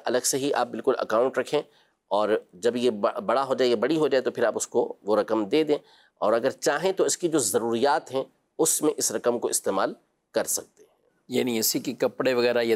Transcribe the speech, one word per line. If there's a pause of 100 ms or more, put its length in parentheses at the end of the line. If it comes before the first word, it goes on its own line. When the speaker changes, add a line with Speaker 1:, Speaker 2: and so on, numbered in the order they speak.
Speaker 1:
الگ
سے
ہی
آپ
بالکل
account
رکھیں، (460)
اور (240)
جب
یہ
ب-،
بڑا
ہو
جائے
یا
بڑی
ہو
جائے
تو
پھر
آپ
اس
کو
وہ
رقم
دے
دیں، (380)
اور
اگر
چاہیں
تو
اس
کی
جو
ضروریات
ہیں (360)
اس
میں
اس
رقم
کو
استعمال (380)
کر
سکتے
ہیں۔ (380)
Speaker 2:
یعنی
اسی
کی
کپڑے
وغیرہ
یا